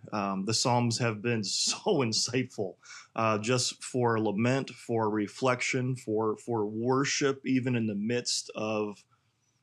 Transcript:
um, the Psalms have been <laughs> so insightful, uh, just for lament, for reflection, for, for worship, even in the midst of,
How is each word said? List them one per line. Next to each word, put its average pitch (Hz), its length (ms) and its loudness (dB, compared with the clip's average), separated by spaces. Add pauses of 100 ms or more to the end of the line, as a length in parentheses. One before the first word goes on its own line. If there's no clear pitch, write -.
(120)
um, 98 320 -2
the 110 100 0
Psalms 120 440 2
have 117 220 0
been 113 240 0
<laughs> - 0 -
so - 420 -2
insightful, 123 880 0 (400)
uh, 110 220 2
just 120 440 0
for 117 380 0
lament, 117 500 0
for 113 400 -2
reflection, 123 840 0
for, 110 400 0
for 113 300 -2
worship, 131 800 2
even 127 300 2
in 113 140 2
the 104 80 -2
midst 117 580 -2
of, 107 480 -2 (600)